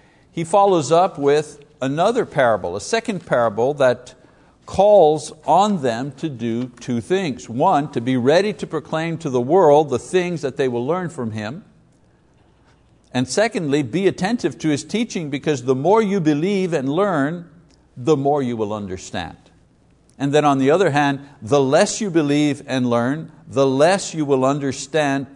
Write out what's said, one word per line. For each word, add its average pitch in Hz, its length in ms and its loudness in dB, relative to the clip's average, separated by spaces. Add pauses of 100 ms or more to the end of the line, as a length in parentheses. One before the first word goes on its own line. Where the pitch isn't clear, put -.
(320)
He 165 120 -6
follows 175 480 2
up 175 260 2
with 143 400 0 (220)
another 170 440 0
parable, 104 520 0
a 104 40 -8
second 220 460 -4
parable 120 480 0
that 127 400 0 (500)
calls 185 680 4 (120)
on 185 380 2
them 127 360 -2
to 165 100 -6
do 120 400 -4 (100)
two 120 220 -4
things. 180 480 -4
One, 143 420 0
to 120 100 -6
be 131 160 0
ready 165 360 2
to - 160 -10
proclaim 160 500 -6
to 156 100 -8
the 127 120 0
world 147 500 4
the 123 80 0
things 175 440 -4
that 131 140 -6
they 135 120 0
will 120 180 -4
learn 175 220 -4
from 120 240 -8
him. 110 320 -8 (1500)
And 127 140 -2
secondly, 180 560 0
be 147 240 -2
attentive 180 520 -2
to 160 100 -4
his 147 160 0
teaching, 208 460 -6
because 139 340 -4
the 131 100 2
more 170 260 2
you 202 200 0
believe 175 520 0
and 135 160 -2
learn, 170 600 -2 (460)
the 135 200 2
more 143 240 0
you 120 160 -4
will 104 160 -4
understand. 92 640 -10 (800)
And 139 160 -4
then 151 120 4
on 139 140 2
the 135 120 2
other 175 200 4
hand, 143 280 0 (240)
the 123 180 2
less 151 400 2
you 214 80 -4
believe 147 600 0
and 123 200 -2
learn, 127 440 -2 (160)
the 127 180 2
less 160 480 2
you 156 100 -4
will 135 200 2
understand, 139 920 -2